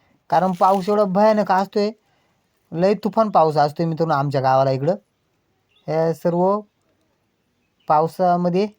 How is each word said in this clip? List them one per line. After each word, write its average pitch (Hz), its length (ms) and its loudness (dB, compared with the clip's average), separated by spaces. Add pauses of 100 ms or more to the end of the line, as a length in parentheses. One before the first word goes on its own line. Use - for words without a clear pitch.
(300)
कारण 180 220 2
पाऊस 190 360 0
एवढा 208 160 2
भयानक 208 480 2
असतोय, 202 380 -2 (840)
लय 180 220 0
तुफान 214 360 -2
पाऊस 160 260 2
असतोय 147 300 0
मित्रांनो 165 280 -2
आमच्या 143 260 -2
गावाला 135 300 2
इकडं. 139 240 -2 (920)
हे 160 260 -2
सर्व 175 460 -2 (1300)
पावसामध्ये 175 800 0 (100)